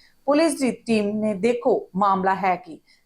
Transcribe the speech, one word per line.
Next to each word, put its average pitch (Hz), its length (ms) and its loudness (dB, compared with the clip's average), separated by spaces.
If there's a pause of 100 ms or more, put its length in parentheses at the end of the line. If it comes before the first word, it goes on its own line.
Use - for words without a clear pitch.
(260)
ਪੁਲਿਸ 294 340 2
ਦੀ 254 120 0
ਟੀਮ 214 480 -2
ਨੇ 214 140 -2
ਦੇਖੋ 233 640 0
ਮਾਮਲਾ 190 400 2
ਹੈ 185 200 0
ਕੀ। 170 240 -12 (260)